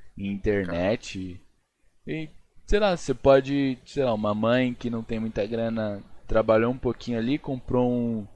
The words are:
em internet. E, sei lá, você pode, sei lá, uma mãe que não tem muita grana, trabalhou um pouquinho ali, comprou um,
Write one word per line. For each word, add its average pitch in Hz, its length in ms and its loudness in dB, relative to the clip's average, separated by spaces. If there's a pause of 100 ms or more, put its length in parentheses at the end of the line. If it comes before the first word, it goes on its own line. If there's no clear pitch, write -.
(180)
em 101 140 -6
internet. 95 1120 -2 (640)
E, 156 220 -8 (380)
sei 202 120 2
lá, 202 180 2
você - 160 -2
pode, 135 720 4
sei - 180 -2
lá, 120 100 2
uma 107 220 0
mãe 123 380 2
que 120 160 -6
não 113 140 -6
tem 113 160 -4
muita 110 280 -2
grana, 113 560 -4 (240)
trabalhou 110 440 4
um 135 60 -4
pouquinho 120 420 -4
ali, 127 200 0
comprou 123 520 -2
um, 117 440 -2